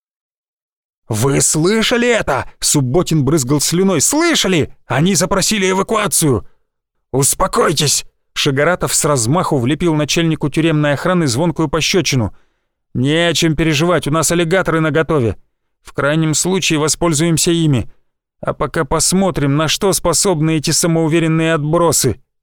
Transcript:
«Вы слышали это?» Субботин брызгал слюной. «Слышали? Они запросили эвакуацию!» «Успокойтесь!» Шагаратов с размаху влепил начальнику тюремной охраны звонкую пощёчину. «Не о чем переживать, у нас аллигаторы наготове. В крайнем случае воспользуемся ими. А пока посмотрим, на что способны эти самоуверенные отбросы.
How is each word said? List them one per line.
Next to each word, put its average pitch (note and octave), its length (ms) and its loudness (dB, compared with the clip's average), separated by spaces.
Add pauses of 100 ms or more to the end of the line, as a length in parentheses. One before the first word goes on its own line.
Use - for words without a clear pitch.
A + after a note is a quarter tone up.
(1080)
«Вы C3+ 320 0
слышали A3 680 0
это?» D#3 500 -2
Субботин D3+ 640 0
брызгал C#3 380 0
слюной. F3+ 400 0
«Слышали? B3+ 760 0 (100)
Они E3+ 300 0
запросили F#3+ 540 0
эвакуацию!» F#3+ 760 0 (640)
«Успокойтесь!» D3 920 0 (300)
Шагаратов D3+ 600 0
с - 120 0
размаху D3 520 0
влепил D3+ 380 0
начальнику D#3 540 0
тюремной D3+ 440 0
охраны E3+ 340 0
звонкую D#3 420 -2
пощёчину. C#3 680 0 (580)
«Не D#3 360 0
о E3 40 0
чем D#3+ 220 0
переживать, D#3+ 520 0
у C#3+ 40 -2
нас D#3+ 200 0
аллигаторы E3+ 500 0
наготове. D#3 560 0 (480)
В - 80 -20
крайнем D#3 400 0
случае E3 460 0
воспользуемся E3 720 0
ими. D#3 380 0 (520)
А - 120 -4
пока D#3+ 320 -4
посмотрим, D#3 680 0
на D#3 120 0
что F#3 260 0
способны D#3+ 640 0
эти D3+ 140 -2
самоуверенные E3 840 0
отбросы. D3+ 680 0 (220)